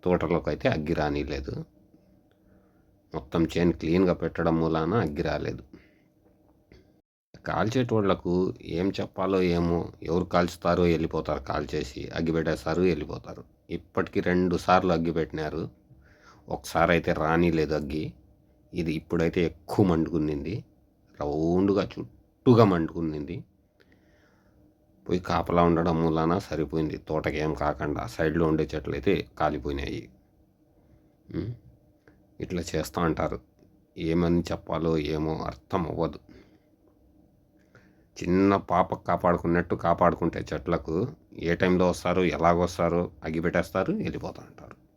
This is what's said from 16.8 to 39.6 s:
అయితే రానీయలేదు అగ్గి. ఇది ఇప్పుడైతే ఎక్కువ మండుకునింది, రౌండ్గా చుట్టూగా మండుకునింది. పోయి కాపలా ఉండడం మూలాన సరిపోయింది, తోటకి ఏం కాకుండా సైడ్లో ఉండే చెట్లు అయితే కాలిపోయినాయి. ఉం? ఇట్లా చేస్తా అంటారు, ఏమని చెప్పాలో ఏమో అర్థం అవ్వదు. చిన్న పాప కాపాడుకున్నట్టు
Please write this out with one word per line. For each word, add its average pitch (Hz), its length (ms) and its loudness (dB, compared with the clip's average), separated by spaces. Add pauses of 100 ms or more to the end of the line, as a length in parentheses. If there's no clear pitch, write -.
అయితే 82 160 0 (120)
రానీయలేదు 80 560 2
అగ్గి. 73 260 -6 (680)
ఇది 82 180 -2 (100)
ఇప్పుడైతే 85 400 0 (100)
ఎక్కువ - 400 0
మండుకునింది, 78 640 -2 (640)
రౌండ్గా 87 640 2 (100)
చుట్టూగా - 800 4
మండుకునింది. 82 640 -4 (1700)
పోయి 87 140 0 (100)
కాపలా 87 400 2
ఉండడం 85 320 2
మూలాన 80 320 2 (160)
సరిపోయింది, 78 480 -2 (120)
తోటకి 76 360 -2
ఏం 78 60 0 (120)
కాకుండా 76 400 -2 (120)
సైడ్లో 80 360 0
ఉండే 78 200 2
చెట్లు 78 260 -6
అయితే 92 160 0 (260)
కాలిపోయినాయి. 71 640 -4 (1400)
ఉం? 92 80 -6 (960)
ఇట్లా 87 180 -6 (100)
చేస్తా 82 360 -4
అంటారు, 78 300 -2 (580)
ఏమని 85 540 2
చెప్పాలో 82 440 -2 (220)
ఏమో 78 200 -2 (140)
అర్థం - 420 -10
అవ్వదు. 80 280 -4 (2000)
చిన్న 92 340 4 (200)
పాప 90 180 2 (180)
కాపాడుకున్నట్టు 87 680 2 (100)